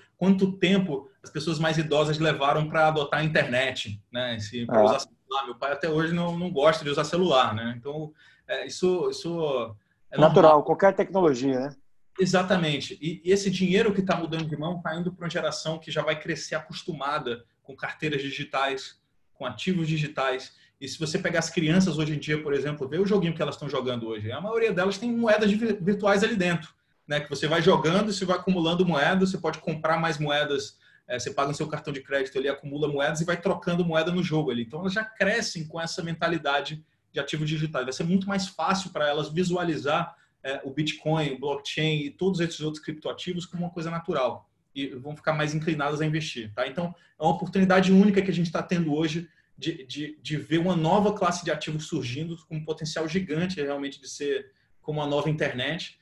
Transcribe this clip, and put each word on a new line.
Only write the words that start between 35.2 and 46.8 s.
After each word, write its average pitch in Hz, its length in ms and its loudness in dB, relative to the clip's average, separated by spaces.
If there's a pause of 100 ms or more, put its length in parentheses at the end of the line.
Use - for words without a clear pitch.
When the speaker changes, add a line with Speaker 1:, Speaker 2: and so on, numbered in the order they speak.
Speaker 1:
com 165 140 -10
essa 165 220 -6
mentalidade 156 840 -2 (280)
de 151 80 -2
ativos 151 280 -4
digitais. 151 360 -2
Vai 127 80 -6
ser 165 120 -6
muito 190 240 2
mais 196 200 -2
fácil 185 420 -2
pra 151 180 0
elas 147 200 -2
visualizar, 170 880 -2 (280)
é, 135 220 -6
o 139 60 -8
Bitcoin, 151 640 -2
o 127 80 -10
blockchain 147 600 -2
e 143 80 -6
todos 180 300 -2
esses 165 200 -2
outros 151 220 -6
criptoativos 156 640 -8
como 175 180 -8
uma 170 60 -6
coisa 165 200 -8
natural. 156 600 -2 (240)
E 139 140 -6
vão 143 280 -12
ficar - 180 -2
mais 151 200 -2
inclinadas 151 460 -2
a 156 60 2
investir, 151 460 -4
tá? 123 140 -2
Então, 175 280 -6 (240)